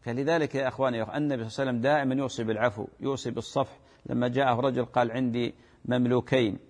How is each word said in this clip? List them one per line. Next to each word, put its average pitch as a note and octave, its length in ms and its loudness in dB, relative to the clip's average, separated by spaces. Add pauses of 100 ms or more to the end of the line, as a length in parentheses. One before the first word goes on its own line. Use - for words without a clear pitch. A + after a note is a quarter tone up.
فلذلك C#3 540 -2
يا C3+ 120 0
أخواني، B2 500 -2
النبي C3+ 320 -2
صلى C3+ 140 -4
الله C3 80 0
عليه A#2+ 80 -2
وسلم - 20 -2
دائمًا C3+ 340 2
يوصي C3 280 -4
بالعفو، A2 440 2 (120)
يوصي B2+ 320 -2
بالصفح. - 480 -4 (260)
لما B2 220 0
جاءه B2+ 280 2
رجل B2+ 300 0
قال: A#2+ 260 0
"عندي A#2+ 440 -2 (300)
مملوكين B2 720 2 (100)